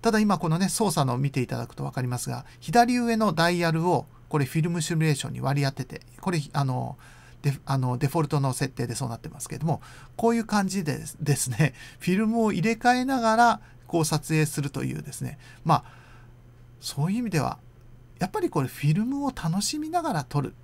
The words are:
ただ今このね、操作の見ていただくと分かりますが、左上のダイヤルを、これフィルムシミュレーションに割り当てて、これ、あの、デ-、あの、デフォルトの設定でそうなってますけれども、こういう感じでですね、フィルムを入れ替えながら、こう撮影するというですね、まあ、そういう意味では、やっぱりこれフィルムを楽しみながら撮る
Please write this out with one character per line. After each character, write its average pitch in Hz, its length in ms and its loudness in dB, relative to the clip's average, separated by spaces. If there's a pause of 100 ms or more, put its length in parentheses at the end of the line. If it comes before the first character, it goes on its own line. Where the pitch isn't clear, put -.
た 226 100 2
だ 214 80 2
今 202 200 4
こ 170 100 0
の 160 100 2
ね、 190 100 2
操 208 220 2
作 147 160 2
の 123 120 0
見 139 120 0
て 131 100 -2
い 120 60 0
た 123 120 -6
だ 120 100 -6
く - 80 -18
と 139 80 -8
分 135 80 -8
か 131 100 -4
り 123 60 -2
ま 123 100 -4
す - 100 -6
が、 123 160 -8 (140)
左 240 400 4
上 233 180 2
の 214 160 2
ダ 170 180 4
イ 175 100 2
ヤ 170 100 2
ル 160 160 2
を、 151 200 2 (220)
こ 156 100 0
れ 143 60 4
フ 160 140 -2
ィ 156 40 2
ル 170 80 0
ム 170 120 -2
シ 170 140 -2
ミ 160 60 2
ュ - 20 4
レ 156 80 4
ー - 20 4
シ - 120 -6
ョ - 40 -8
ン 127 40 -8
に 123 60 -8
割 139 200 0
り 139 60 2
当 135 60 -2
て 131 120 -8
て、 - 180 -12 (180)
こ 190 120 -2
れ、 160 100 0 (100)
あ 143 120 0
の、 127 320 -4 (460)
デ-、 143 100 0 (140)
あ 135 100 -2
の、 127 220 0
デ 139 80 0
フ 170 120 0
ォ 160 40 2
ル 151 60 0
ト 147 120 0
の 135 120 0
設 127 200 -4
定 127 140 -4
で 120 80 -6
そ 131 120 -4
う - 20 -6
な 117 80 -8
っ - 40 -14
て - 80 -14
ま - 120 -16
す - 80 -12
け - 80 -8
れ - 20 -10
ど 156 80 -4
も、 156 160 0 (340)
こ 226 120 2
う 233 80 4
い - 20 0
う 220 60 -2
感 208 240 0
じ 190 160 -4
で 127 160 -4 (200)
で 147 160 2
す - 140 -4
ね、 123 240 2 (240)
フ 180 140 0
ィ 185 40 4
ル 220 100 2
ム 226 160 2
を 214 100 2
入 165 100 0
れ 226 100 2
替 247 240 4
え 254 80 0
な 269 160 0
が 226 160 4
ら、 233 240 6 (260)
こ 170 140 0
う 156 40 6
撮 156 220 0
影 156 200 2
す 156 160 -4
る 143 80 -4
と 127 140 -6
い 131 140 -4
う 151 40 -10
で 147 100 -12
す - 80 -12
ね、 127 180 -8 (260)
ま 156 100 4
あ、 139 100 2 (960)
そ - 260 -4
う 190 60 0
い 214 40 0
う - 20 -2
意 247 40 -2
味 220 80 -4
で 165 100 2
は、 123 180 -4 (600)
や 180 100 -2
っ - 20 -8
ぱ 427 100 -4
り 359 80 0
こ 147 140 0
れ 127 60 -2
フ - 180 -4
ィ 151 80 4
ル 208 100 0
ム 277 220 -2
を 262 80 -2
楽 165 280 -2
し 302 160 -4
み 311 120 -6
な 349 120 0
が 262 100 -2
ら 151 120 -2
撮 143 160 -2
る 120 240 -6